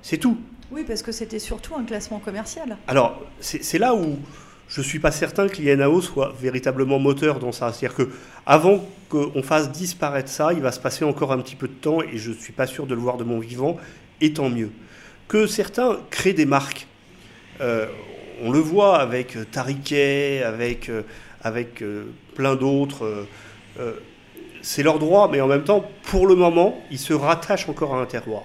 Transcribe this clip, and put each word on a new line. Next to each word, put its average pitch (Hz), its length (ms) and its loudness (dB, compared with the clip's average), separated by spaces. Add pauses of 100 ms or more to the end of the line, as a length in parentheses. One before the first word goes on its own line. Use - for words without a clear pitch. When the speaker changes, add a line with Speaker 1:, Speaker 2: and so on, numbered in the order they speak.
Speaker 1:
C'est - 160 -4
tout. 233 180 2 (360)
Speaker 2:
Oui, 302 120 -10
parce 214 180 -6
que 233 100 -8
c'était 220 260 -8
surtout 233 380 -10
un 247 80 -6
classement 214 340 -8
commercial. 214 580 -10 (120)
Speaker 1:
Alors, 127 340 2 (160)
c'est, - 240 -8
c'est - 160 -2
là 240 160 4
où 156 240 -2 (480)
je - 140 -8
suis 139 180 -4
pas 151 140 2
certain - 340 0
que 196 120 -4
l'I 147 100 0
N 139 120 6
A 139 80 4
O 170 120 4
soit 139 400 -4
véritablement 131 580 0
moteur 139 400 2
dans 123 140 -4
ça. 117 200 -4
C'est-à-dire - 240 -6
que 131 140 0 (360)
avant 175 380 6 (240)
qu'on 147 360 0
fasse 156 260 2
disparaître 143 580 -4
ça, 160 240 0
il 165 80 -2
va 127 120 0
se - 80 -12
passer - 240 -4
encore 143 260 0
un 131 80 2
petit - 160 -8
peu 131 140 -8
de 135 60 -10
temps 156 280 0
et 117 140 -8
je 113 160 -8
suis 110 200 -14
pas 131 140 -2
sûr 139 220 -10
de 127 60 -2
le 117 60 -4
voir 123 160 -2
de 120 60 -6
mon 117 160 -2
vivant, 123 380 -4 (440)
et 156 120 4
tant 143 180 0
mieux. 110 220 -4 (560)
Que 214 180 4
certains 214 540 -2 (100)
créent 190 240 2
des 156 100 4
marques, 139 420 0 (760)
euh, 117 260 -2 (560)
on 117 80 -2
le 139 80 4
voit 180 400 6
avec 123 400 -2 (120)
Tariquet, 139 920 0
avec, 117 480 -4
euh, 110 120 -6 (400)
avec, 117 380 -6
euh, 104 240 -8 (300)
plein 135 220 0
d'autres, 139 480 0
euh, 104 200 -6 (560)
euh, 117 120 -6 (680)
c'est - 220 -4
leur 151 160 4
droit, 180 320 6
mais 139 100 2
en 135 60 2
même 139 180 4
temps, 196 240 2 (140)
pour 185 240 2
le 190 80 10
moment, 180 560 6
ils 135 80 -10
se - 160 -2
rattachent 160 540 0
encore 143 260 -4
à 127 60 0
un 123 60 -2
terroir. 110 380 -6